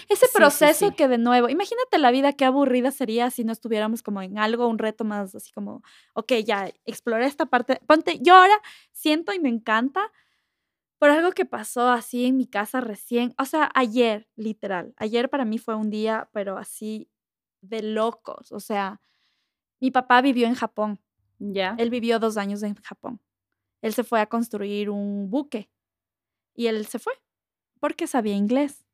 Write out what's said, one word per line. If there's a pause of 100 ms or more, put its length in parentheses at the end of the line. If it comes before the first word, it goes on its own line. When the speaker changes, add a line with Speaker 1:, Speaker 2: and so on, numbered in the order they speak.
Speaker 1:
ese
Speaker 2:
sí,
sí,
Speaker 1:
proceso
Speaker 2:
sí.
Speaker 1:
que
de
nuevo,
imagínate
la
vida
qué
aburrida
sería
si
no
estuviéramos
como
en
algo,
un
reto
más
así
como, (320)
"Ok, (140)
ya, (140)
exploré
esta
parte".
Ponte,
yo
ahora (380)
siento
y
me
encanta (880)
por
algo
que
pasó
así
en
mi
casa
recién,
o
sea,
ayer,
literal.
Ayer
para
mí
fue
un
día,
pero
así (520)
de
locos,
o
sea, (800)
mi
papá
vivió
en
Japón. (400)
Speaker 2:
Ya.
Speaker 1:
Él
vivió
dos
años
en
Japón. (600)
Él
se
fue
a
construir
un
buque (840)
y
él
se
fue (680)
porque
sabía
inglés.